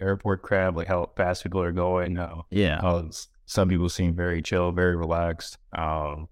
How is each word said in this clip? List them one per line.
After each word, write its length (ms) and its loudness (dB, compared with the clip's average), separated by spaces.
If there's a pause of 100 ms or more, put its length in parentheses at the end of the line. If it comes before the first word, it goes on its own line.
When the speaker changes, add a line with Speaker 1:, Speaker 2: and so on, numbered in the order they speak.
Speaker 1:
airport 400 0
crap, 340 2
like, 120 -4
how 280 0
fast 280 0
people 180 -2
are 100 0
going, 440 0
how, 340 -8
Speaker 2:
Yeah. 320 2
Speaker 1:
how 260 2
s-, 200 -12 (180)
some 240 2
people 200 2
seem 260 0
very 260 -2
chill, 300 0
very 240 2
relaxed, 600 -2 (200)
um, 540 -4